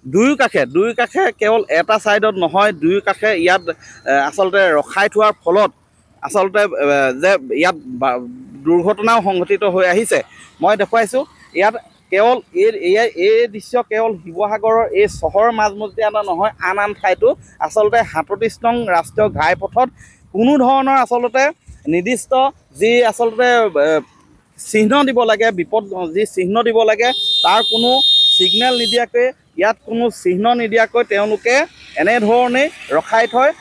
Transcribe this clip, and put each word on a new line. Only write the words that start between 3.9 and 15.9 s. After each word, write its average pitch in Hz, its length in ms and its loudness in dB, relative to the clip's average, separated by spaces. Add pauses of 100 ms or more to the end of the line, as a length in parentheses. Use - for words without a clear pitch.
এ, 131 60 0 (160)
আচলতে 196 320 0 (180)
ৰখাই 196 300 -2
থোৱাৰ 214 240 2 (120)
ফলত 185 260 2 (520)
আচলতে, 190 380 -2
এ, 160 260 -2 (340)
যে 185 100 2 (260)
ইয়াত 170 200 0 (240)
বা-, 127 220 -2 (420)
দুৰ্ঘটনাও 208 580 0
সংঘটিত 190 420 -2
হৈ 185 220 0
আহিছে। 180 320 0 (420)
মই 190 160 2
দেখুৱাইছোঁ, 226 480 -2 (300)
ইয়াত 202 200 2 (360)
কেৱল 226 280 2 (160)
এই, 202 240 2
এই, 175 160 0 (220)
এই 220 320 2
দৃশ্য 208 340 -12
কেৱল 226 340 -2
শিৱসাগৰৰ 208 720 -2
এই 202 200 2
চহৰ 190 420 0
মাজমজিয়া 214 580 -2